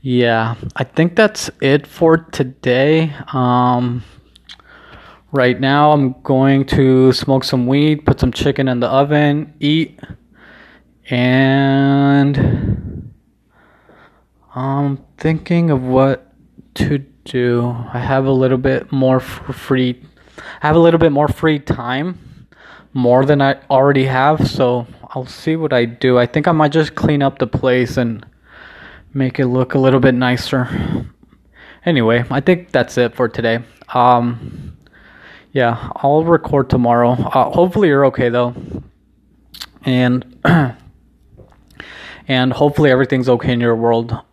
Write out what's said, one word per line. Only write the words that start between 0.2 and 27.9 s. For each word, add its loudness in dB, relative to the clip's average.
I -4
think -2
that's 0
it 0
for 2
today. -2
Um, 0
right 2
now 2
I'm 2
going 2
to 4
smoke 0
some -2
weed, 0
put 0
some 0
chicken -2
in -2
the 0
oven, 0
eat, -2
and 0
I'm -4
thinking -2
of 0
what 0
to -2
do. -2
I -6
have 0
a 0
little 2
bit -4
more 2
f-, -8
free, -2
I -2
have 4
a 6
little 4
bit 4
more 0
free -2
time, -8
more 4
than 4
I 0
already 4
have, 0
so -2
I'll -10
see -6
what -4
I 2
do. 0
I 2
think -2
I 2
might 2
just -2
clean -2
up -2
the -2
place -2